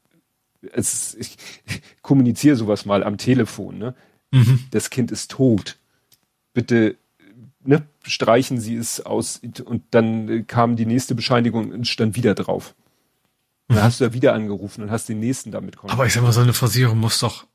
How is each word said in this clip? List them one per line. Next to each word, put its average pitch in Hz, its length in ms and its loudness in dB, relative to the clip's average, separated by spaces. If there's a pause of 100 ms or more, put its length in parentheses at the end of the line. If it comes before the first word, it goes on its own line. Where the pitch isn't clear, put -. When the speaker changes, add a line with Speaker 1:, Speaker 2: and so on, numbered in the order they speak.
(720)
Speaker 1:
es, - 420 -6
ich, 117 220 -14 (280)
ich - 160 -12 (220)
kommuniziere 139 520 4
sowas 104 300 -2
mal 101 180 2
am 104 140 -4
Telefon, 104 600 -2
ne? 123 160 -10 (360)
Speaker 2:
Mhm. 127 400 4
Speaker 1:
Das 104 200 -2
Kind 117 200 -2
ist - 200 -10
tot. 120 460 2 (760)
Bitte, 113 440 2 (680)
ne, 151 200 4 (200)
streichen 123 560 0
Sie 113 160 -6
es - 280 -8
aus. 113 380 -6 (240)
Und 117 260 -6
dann, 113 380 2
äh, 113 140 -2
kam 117 320 0
die 113 100 -2
nächste 123 300 -2
Bescheinigung 117 560 0
und 117 160 -8
stand 110 280 -2
wieder 113 200 2
drauf. 95 400 -6 (920)
Dann 110 100 4
Speaker 2:
Mhm. 101 40 4
Speaker 1:
hast 117 160 4
du 127 60 2
ja 113 80 0
wieder 123 200 4
angerufen 101 480 -6
und 104 100 -8
hast 117 180 -6
den 110 100 -6
nächsten 117 320 -6
damit - 240 -12
konfrontiert. 110 240 -6
Speaker 2:
Aber 131 80 2
ich 95 60 0
sag 120 100 2
mal, 120 80 4
so 117 80 4
eine 120 140 4
Versicherung 117 460 2
muss 113 200 0
doch, - 360 -4